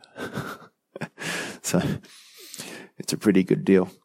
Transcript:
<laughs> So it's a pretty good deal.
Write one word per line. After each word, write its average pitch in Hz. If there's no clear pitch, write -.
<laughs> -
So -
it's -
a 80
pretty 95
good 101
deal. 92